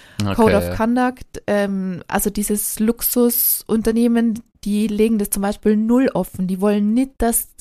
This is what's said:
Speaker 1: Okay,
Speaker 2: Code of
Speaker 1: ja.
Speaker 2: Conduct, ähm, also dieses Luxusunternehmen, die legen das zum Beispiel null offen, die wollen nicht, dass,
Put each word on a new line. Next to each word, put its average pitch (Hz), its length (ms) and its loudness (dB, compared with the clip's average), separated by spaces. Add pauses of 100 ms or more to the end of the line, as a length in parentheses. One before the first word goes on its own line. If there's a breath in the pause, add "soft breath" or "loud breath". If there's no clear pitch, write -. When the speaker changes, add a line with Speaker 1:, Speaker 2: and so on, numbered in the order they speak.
(220 loud breath)
Speaker 1:
Okay, 202 140 0
Speaker 2:
Code 220 200 4
of 175 140 2
Speaker 1:
ja. 180 80 -4
Speaker 2:
Conduct, 247 680 -2
ähm, 196 600 -2
also 202 220 -2
dieses 208 500 -4
Luxusunternehmen, 233 1600 0 (220)
die 208 240 -2
legen 214 320 2
das 202 100 -2
zum 202 120 -4
Beispiel 208 360 0
null 233 360 2
offen, 185 340 -4
die 185 140 -4
wollen 208 320 2
nicht, 262 240 0
dass, 233 320 -2 (120)